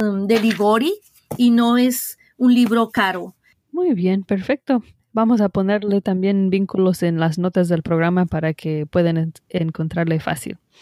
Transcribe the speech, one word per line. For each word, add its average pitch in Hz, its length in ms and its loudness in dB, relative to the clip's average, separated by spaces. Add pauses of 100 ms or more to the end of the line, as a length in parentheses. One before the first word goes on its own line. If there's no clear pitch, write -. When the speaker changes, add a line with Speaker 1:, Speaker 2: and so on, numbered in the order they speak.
Speaker 1:
um, 202 240 -2
de 220 140 2
Ligori 220 520 2 (440)
y 240 140 4
no 233 280 2
es 247 400 -2 (180)
un 254 180 4
libro 233 360 2
caro. 185 440 -4 (380)
Speaker 2:
Muy 339 220 0
bien, 185 300 0
perfecto. 226 580 -2 (300)
Vamos 226 280 2
a 208 80 2
ponerle 202 540 0
también 190 480 0
vínculos 190 520 0
en 170 160 0
las 165 200 0
notas 180 300 0
del 170 140 0
programa 170 440 0
para 160 260 -2
que 156 340 -6
puedan 170 300 0
en-, 160 160 -2 (160)
encontrarle 165 720 -2
fácil. - 380 -6 (240)